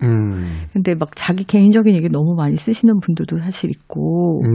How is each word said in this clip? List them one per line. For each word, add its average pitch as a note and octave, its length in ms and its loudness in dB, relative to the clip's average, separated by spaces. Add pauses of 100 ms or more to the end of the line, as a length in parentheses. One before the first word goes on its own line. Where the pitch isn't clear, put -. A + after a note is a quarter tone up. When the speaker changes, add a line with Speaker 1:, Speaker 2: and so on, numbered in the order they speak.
Speaker 1:
음. G2 580 -2 (120)
Speaker 2:
근데 F#3 200 0
막 E3 220 -6
자기 F#3 280 -4
개인적인 G#3 520 4
얘기 E3 140 0
너무 D#3 260 0
많이 D3+ 220 0
쓰시는 A3 420 2
분들도 E3 400 -2
사실 F3 320 -6
있고. D#3+ 680 -2 (140)